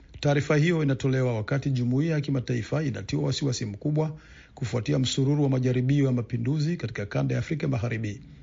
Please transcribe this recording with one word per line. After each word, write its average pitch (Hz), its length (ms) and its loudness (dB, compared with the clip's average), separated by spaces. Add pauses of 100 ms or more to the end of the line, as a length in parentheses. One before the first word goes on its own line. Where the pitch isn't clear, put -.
(200)
Taarifa 147 380 2
hiyo 160 260 4
inatolewa 131 520 2
wakati 135 340 -2
jumuiya 131 440 2
ya 151 80 0
kimataifa 131 640 -2
inatiwa 123 400 -4
wasiwasi 131 420 -2
mkubwa 151 520 -2 (380)
kufuatia 120 440 -2
msururu 135 440 2
wa 139 60 4
majaribio 127 560 2
ya 131 60 2
mapinduzi 127 640 0
katika 110 280 -6
kanda 135 300 -2
ya 123 40 0
Afrika 151 280 -2
Magharibi. 110 540 -2 (220)